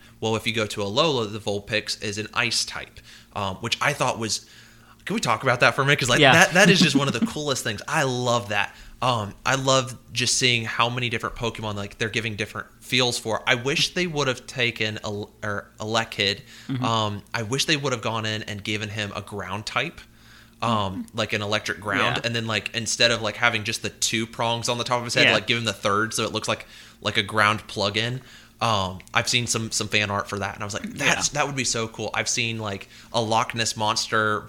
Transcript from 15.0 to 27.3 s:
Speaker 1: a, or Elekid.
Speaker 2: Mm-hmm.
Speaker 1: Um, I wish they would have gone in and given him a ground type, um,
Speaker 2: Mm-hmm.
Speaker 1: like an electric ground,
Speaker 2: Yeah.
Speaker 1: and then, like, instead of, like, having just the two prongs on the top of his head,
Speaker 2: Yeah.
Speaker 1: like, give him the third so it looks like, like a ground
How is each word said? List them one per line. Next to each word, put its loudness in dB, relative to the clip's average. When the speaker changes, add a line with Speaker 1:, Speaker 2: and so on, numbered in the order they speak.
Speaker 1:
a, -4
or -6
Elekid. 0
Speaker 2:
Mm-hmm. -4
Speaker 1:
Um, 0
I -2
wish -2
they 2
would -2
have -4
gone -2
in -4
and -8
given -4
him -6
a -6
ground -8
type, -4
um, 2
Speaker 2:
Mm-hmm. -16
Speaker 1:
like -2
an 0
electric -2
ground, 0
Speaker 2:
Yeah. -6
Speaker 1:
and -2
then, -2
like, -2
instead 2
of, 0
like, -2
having 2
just -4
the -4
two 0
prongs -2
on 0
the -2
top 0
of -2
his -4
head, 6
Speaker 2:
Yeah. 6
Speaker 1:
like, 2
give 2
him -2
the 0
third 0
so 0
it -2
looks -4
like, -2
like -2
a 2
ground 2